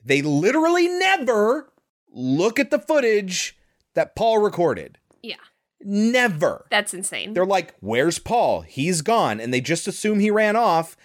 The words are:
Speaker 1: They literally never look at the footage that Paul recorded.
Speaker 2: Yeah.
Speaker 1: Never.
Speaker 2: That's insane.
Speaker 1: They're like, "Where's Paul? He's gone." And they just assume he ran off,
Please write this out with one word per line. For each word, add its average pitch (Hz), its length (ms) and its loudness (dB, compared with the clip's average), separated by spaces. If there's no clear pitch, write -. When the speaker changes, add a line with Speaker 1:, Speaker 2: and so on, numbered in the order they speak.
Speaker 1:
They 139 180 2
literally 294 640 2
never 294 840 0
look 143 480 0
at 285 140 0
the 294 80 0
footage 214 760 0
that 160 220 -2
Paul 226 220 2
recorded. 160 600 0
Speaker 2:
Yeah. 220 140 -14
Speaker 1:
Never. 202 880 0
Speaker 2:
That's 208 260 -2
insane. 180 400 -10
Speaker 1:
They're 185 120 2
like, 190 320 -2
"Where's 123 400 0
Paul? 151 440 0
He's 156 400 -4
gone." 156 360 0
And 120 160 -4
they 127 60 0
just 156 260 -4
assume 214 320 -2
he 208 140 2
ran 214 240 2
off, 180 480 0